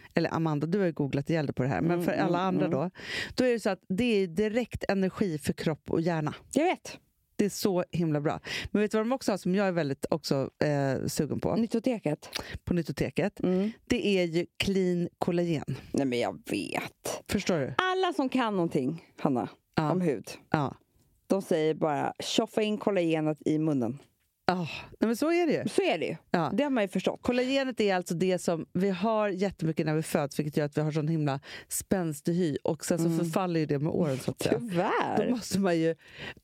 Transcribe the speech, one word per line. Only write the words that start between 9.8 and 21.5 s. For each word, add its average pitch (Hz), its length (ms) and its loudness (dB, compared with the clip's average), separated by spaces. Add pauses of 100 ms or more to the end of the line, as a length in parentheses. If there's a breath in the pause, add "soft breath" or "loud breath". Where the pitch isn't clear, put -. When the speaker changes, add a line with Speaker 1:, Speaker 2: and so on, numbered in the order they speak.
Speaker 1:
också, 143 400 0 (140)
eh, 139 420 2
sugen - 340 -2
på? - 160 0
Speaker 2:
Nyttoteket. 220 720 -2 (360 loud breath)
Speaker 1:
På 185 100 0
Nyttoteket. 156 640 -2
Speaker 2:
Mm. 185 300 2 (160)
Speaker 1:
Det 247 200 0
är 190 180 4
ju 170 220 0 (100)
clean 180 520 2 (100)
kollagen. 170 580 0 (160 loud breath)
Speaker 2:
Nej, 139 140 2
men 123 120 0
jag 101 320 -2
vet. - 800 -6
Speaker 1:
Förstår 190 300 0
du? 139 200 -2
Speaker 2:
Alla 370 340 2
som 269 160 0
kan 233 280 0
någonting, 165 480 0 (160)
Hanna, 127 280 -2 (260)
Speaker 1:
Ja. 151 160 0
Speaker 2:
om 185 100 2
hud, 147 280 -2 (220)
Speaker 1:
Ja. 147 260 0 (500)
Speaker 2:
de 190 160 2
säger 156 320 2